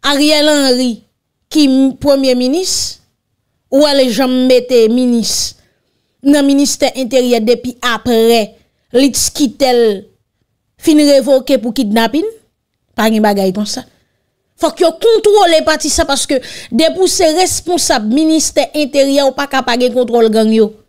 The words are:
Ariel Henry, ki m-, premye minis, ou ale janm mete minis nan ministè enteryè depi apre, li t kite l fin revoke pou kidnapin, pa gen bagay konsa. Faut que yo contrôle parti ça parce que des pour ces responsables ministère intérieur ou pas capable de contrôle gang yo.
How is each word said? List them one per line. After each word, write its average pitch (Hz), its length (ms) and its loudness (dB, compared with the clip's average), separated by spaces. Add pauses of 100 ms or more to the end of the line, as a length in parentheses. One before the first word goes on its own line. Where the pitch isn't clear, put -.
(100)
Ariel 294 400 2
Henry, 254 420 0 (600)
ki 302 160 2
m-, 262 340 2
premye 269 340 2
minis, 277 380 -2 (960)
ou 285 160 4
ale 277 220 2
janm 254 400 0
mete 247 420 2
minis 240 640 -2 (680)
nan 285 220 2
ministè 277 520 0
enteryè 247 420 0
depi 233 400 -2
apre, 233 640 0 (500)
li 269 220 2
t - 180 -4
kite 254 400 -2
l 240 120 2 (1000)
fin 302 160 2
revoke 269 640 2
pou 226 120 -6
kidnapin, 226 520 -2 (680)
pa 214 140 0
gen 214 140 0
bagay 202 300 0
konsa. 208 300 -8 (760)
Faut 330 80 0
que - 140 -2
yo 330 80 2
contrôle 415 720 2
parti 311 260 -2
ça 330 140 -2
parce 277 200 -4
que 302 100 -4 (360)
des 277 240 0
pour 359 140 0
ces 320 240 0
responsables 302 840 -2
ministère 311 600 0
intérieur 277 500 0
ou 262 60 0
pas 277 160 -6
capable 247 340 -2
de 247 60 2
contrôle 233 420 0
gang 220 180 2
yo. 220 240 2 (160)